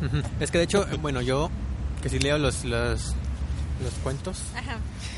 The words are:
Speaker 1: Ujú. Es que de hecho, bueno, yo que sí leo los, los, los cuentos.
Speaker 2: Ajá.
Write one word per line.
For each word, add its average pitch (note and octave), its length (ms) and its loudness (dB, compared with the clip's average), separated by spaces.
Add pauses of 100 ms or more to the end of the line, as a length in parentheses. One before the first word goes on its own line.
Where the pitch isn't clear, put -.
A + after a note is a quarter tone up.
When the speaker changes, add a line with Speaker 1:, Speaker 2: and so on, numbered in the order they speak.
Speaker 1:
Ujú. C#3+ 160 2 (200)
Es D3 100 0
que F3 60 4
de E3+ 80 6
hecho, G3 200 4 (160)
bueno, C#3 200 0
yo C3 280 2 (520)
que C3+ 80 -2
sí B2+ 100 2
leo C#3 180 4
los, C#3 280 2
los, A#2 480 0 (680)
los B2+ 120 -2 (100)
cuentos. C#3 340 -4 (180)
Speaker 2:
Ajá. A#3+ 220 -6 (400)